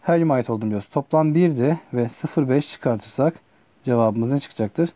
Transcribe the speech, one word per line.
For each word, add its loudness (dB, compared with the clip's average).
Helyuma 2
ait 0
olduğunu -2
biliyoruz. -4
Toplam 0
birdi 2
ve 0
sıfır -2
beş 0
çıkartırsak -2
cevabımız 0
ne 0
çıkacaktır? -4